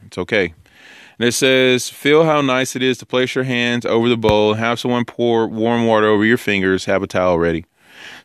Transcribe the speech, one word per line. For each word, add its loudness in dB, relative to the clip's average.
It's -18
okay. -2
And 0
it 0
says, 2
"Feel 2
how 2
nice -2
it -6
is 0
to -18
place -2
your -2
hands -2
over 0
the 2
bowl, 2
have -4
someone -2
pour -2
warm -2
water 2
over 2
your 2
fingers, -2
have 0
a -6
towel 0
ready. -2